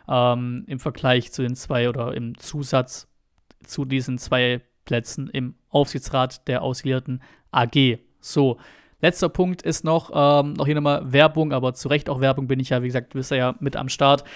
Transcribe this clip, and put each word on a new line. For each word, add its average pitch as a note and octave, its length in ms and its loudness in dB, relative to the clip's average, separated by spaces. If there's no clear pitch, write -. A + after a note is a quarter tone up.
ähm, B2 600 0
im C3+ 120 -8
Vergleich B2+ 540 0
zu C3+ 100 -4
den B2 120 -2
zwei B2 340 -2
oder B2 260 -4
im A#2 220 -8
Zusatz - 720 -4
zu - 220 -6
diesen C3 320 -2
zwei B2 440 0
Plätzen B2 420 -4
im B2+ 280 -6
Aufsichtsrat C3+ 800 0
der B2 160 -2
ausgelehrten C3 580 -4
A B2 140 2
G. B2 340 2
So, C3 360 2
letzter E3+ 280 2
Punkt F3+ 320 -2
ist - 220 -4
noch, E3 320 0
ähm, D3 380 4
noch D3 120 -4
hier D3 80 2
nochmal D3 380 0
Werbung, D3+ 400 6
aber B2+ 240 0
zu - 140 -6
Recht D3 200 0
auch C3 120 -4
Werbung, C3+ 260 2
bin C3 120 0
ich C3 100 -4
ja, B2+ 120 0
wie B2+ 60 -2
gesagt, B2 260 -4
wisst C3 180 -6
ihr C#3 60 2
ja, B2+ 220 0
mit C#3 160 -4
am C3 140 -6
Start C#3 340 4